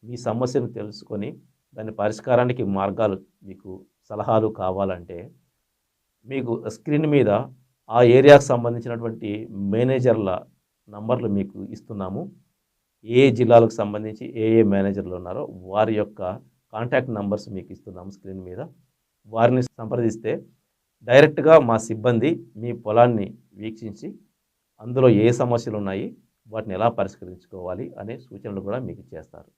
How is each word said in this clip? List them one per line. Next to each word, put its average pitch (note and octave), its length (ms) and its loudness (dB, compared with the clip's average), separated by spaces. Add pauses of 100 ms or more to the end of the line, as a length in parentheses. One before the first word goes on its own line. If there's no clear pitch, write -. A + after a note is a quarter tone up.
మీ A#2+ 100 -14 (120)
సమస్యను A#2+ 500 -2
తెలుసుకొని G#2+ 520 -12 (460)
దాని G#2+ 240 -12
పరిష్కారానికి B2 640 -2 (140)
మార్గాలు G2 400 -2 (300)
మీకు F#2+ 240 -20 (380)
సలహాలు A2 380 0 (140)
కావాలంటే F#2 560 -6 (1120)
మీకు B2+ 220 -4 (220)
స్క్రీన్ D3+ 400 -2
మీద A2 160 4 (580)
ఆ A2+ 100 2 (160)
ఏరియాకు C#3 360 10
సంబంధించినటువంటి A#2 760 -4 (440)
మేనేజర్ల A#2+ 560 0 (680)
నంబర్లు A2+ 420 -4
మీకు G2 200 -6 (180)
ఇస్తున్నాము. G2 460 -10 (1000)
ఏ - 20 8 (160)
జిల్లాలకు A#2 420 6
సంబంధించి G#2+ 460 -6 (180)
ఏ A2 40 0 (120)
ఏ A2 120 8
మేనేజర్లు G2 480 -2
ఉన్నారో F2+ 240 -10 (280)
వారి A2 280 0
యొక్క G#2 220 -6 (520)
కాంటాక్ట్ B2+ 440 -4
నంబర్స్ G2+ 300 -6 (100)
మీకు F2 180 -16
ఇస్తున్నాము F#2 400 -20
స్క్రీన్ F#2+ 320 -16
మీద. F#2 140 -16 (760)
వారిని B2 280 4 (160)
సంప్రదిస్తే A2+ 520 -4 (760)
డైరెక్ట్గా C#3+ 460 6 (160)
మా A2+ 80 2 (100)
సిబ్బంది A2+ 440 0 (320)
మీ A#2+ 80 -8 (140)
పొలాన్ని A2 420 4 (340)
వీక్షించి A2 460 -14 (760)
అందులో B2+ 240 4 (160)
ఏ A2+ 40 6 (140)
సమస్యలు A#2 400 -2
ఉన్నాయి, G2 260 -6 (460)
వాటిని G#2+ 240 -8
ఎలా A2 100 2 (100)
పరిష్కరించుకోవాలి F#2 880 -10 (160)
అనే G#2 120 -12 (120)
సూచనలు G2 420 -14
కూడా G#2+ 100 -6 (100)
మీకు F2+ 160 -16 (100)
చేస్తారు. E2 440 -20